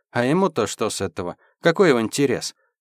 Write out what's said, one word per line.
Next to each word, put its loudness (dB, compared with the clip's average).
а 0
ему-то 0
что -4
с -8
этого? -6
Какой 4
его 4
интерес? -2